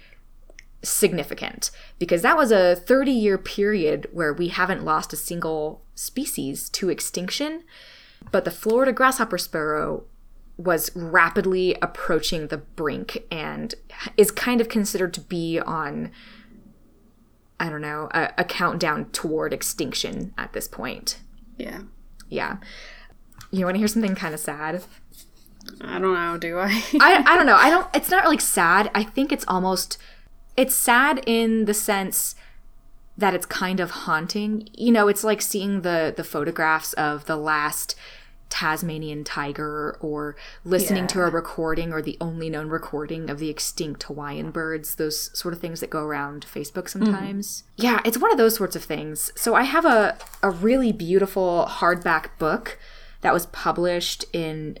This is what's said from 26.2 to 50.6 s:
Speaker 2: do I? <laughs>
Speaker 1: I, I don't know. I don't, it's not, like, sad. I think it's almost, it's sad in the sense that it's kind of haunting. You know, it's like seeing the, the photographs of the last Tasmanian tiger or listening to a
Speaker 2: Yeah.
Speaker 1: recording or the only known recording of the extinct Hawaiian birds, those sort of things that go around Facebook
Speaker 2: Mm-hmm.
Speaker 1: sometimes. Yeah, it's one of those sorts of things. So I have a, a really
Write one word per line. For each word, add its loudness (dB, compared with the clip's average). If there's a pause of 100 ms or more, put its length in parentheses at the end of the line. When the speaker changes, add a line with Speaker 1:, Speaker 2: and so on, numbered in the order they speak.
Speaker 2:
do -4
I? 0
<laughs> 4
Speaker 1:
I, 8
I 8
don't 6
know. 10
I 10
don't, 4
it's 2
not, 8
like, 6
sad. 4
I 2
think 0
it's -2
almost, 0 (600)
it's 4
sad 4
in 2
the 2
sense -2 (840)
that 2
it's -2
kind -2
of -2
haunting. -2
You 0
know, 6
it's 2
like 2
seeing -2
the, 0
the -6
photographs -2
of -2
the -2
last -2 (540)
Tasmanian -4
tiger -6
or -6 (300)
listening 2
to 0
a 4
Speaker 2:
Yeah. 2
Speaker 1:
recording -2
or -4
the -6
only -6
known -6
recording -6
of -6
the -4
extinct -6
Hawaiian -10
birds, -6
those -4
sort -6
of -10
things -8
that -8
go -4
around -6
Facebook -8
Speaker 2:
Mm-hmm. -4
Speaker 1:
sometimes. -2 (120)
Yeah, 2
it's 0
one 4
of 2
those 6
sorts -2
of -8
things. -6
So 2
I 6
have 2
a, 6 (260)
a 4
really 4